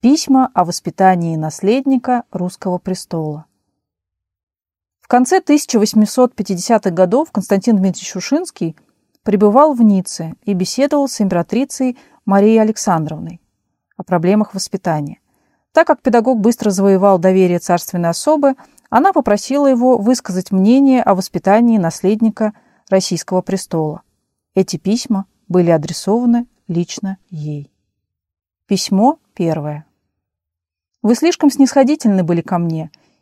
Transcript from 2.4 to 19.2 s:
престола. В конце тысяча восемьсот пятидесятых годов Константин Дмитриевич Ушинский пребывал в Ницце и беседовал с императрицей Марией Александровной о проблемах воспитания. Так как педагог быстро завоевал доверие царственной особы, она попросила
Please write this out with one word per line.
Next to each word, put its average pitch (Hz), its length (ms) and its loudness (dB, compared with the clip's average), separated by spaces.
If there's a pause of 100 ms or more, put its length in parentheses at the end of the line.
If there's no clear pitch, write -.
престола. 160 680 -8 (1500)
В - 80 -20
конце 254 320 2
тысяча 285 400 0
восемьсот 214 560 0
пятидесятых 190 580 -2
годов 185 380 0
Константин 202 460 0
Дмитриевич 185 400 -4
Ушинский 196 580 -6 (480)
пребывал 208 500 4
в 240 80 0
Ницце 185 520 0 (100)
и 202 100 -2
беседовал 277 540 0
с - 140 -4
императрицей 220 760 -2 (280)
Марией 208 340 4
Александровной 165 800 -2 (560)
о - 80 -14
проблемах 185 500 0
воспитания. 160 680 -6 (500)
Так 330 160 2
как 294 140 0
педагог 240 400 0
быстро 214 300 0
завоевал 196 480 2
доверие 185 400 2
царственной 175 500 -2
особы, 277 460 0 (340)
она 330 240 2
попросила 269 540 0